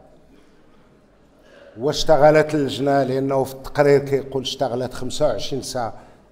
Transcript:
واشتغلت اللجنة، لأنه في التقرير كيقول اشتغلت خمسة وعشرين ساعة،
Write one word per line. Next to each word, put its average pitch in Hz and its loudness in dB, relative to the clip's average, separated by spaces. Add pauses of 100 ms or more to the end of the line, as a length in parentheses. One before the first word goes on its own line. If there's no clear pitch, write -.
(1800)
واشتغلت 151 4
اللجنة، 139 0
لأنه 135 -2
في 135 -10
التقرير 143 2
كيقول 135 -4
اشتغلت 127 -4
خمسة 131 -2
وعشرين 127 -4
ساعة، 117 -8 (380)